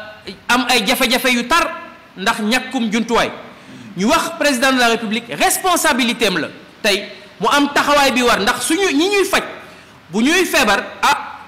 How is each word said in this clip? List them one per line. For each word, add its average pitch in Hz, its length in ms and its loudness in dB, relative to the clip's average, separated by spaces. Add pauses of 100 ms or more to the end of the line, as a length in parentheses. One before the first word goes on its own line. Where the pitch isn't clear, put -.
(500)
am 247 200 2
ay 240 160 2
jafe-jafe 247 480 0
yu 240 140 -2
tar 330 200 2 (480)
ndax 190 260 -2
ñàkkum 233 500 -2
jumtuwaay. 214 400 0 (680)
Ñu 180 100 0
wax 311 300 2
président 277 340 2
de 262 60 2
la 240 120 4
République, 226 420 -2
responsabilité 285 960 0
am 185 100 0
la 135 100 -4 (360)
tey 202 260 0 (320)
mu 208 100 0
am 285 220 2
taxawaay 285 380 4
bi 240 100 2
war, 233 180 4
ndax 220 280 0
suñu 381 260 2
ñi 311 160 2
ñuy 403 160 2
faj 277 160 0 (720)
bu 196 100 -2
ñuy 330 240 4
feebar, 233 380 2 (180)
ah, - 460 -2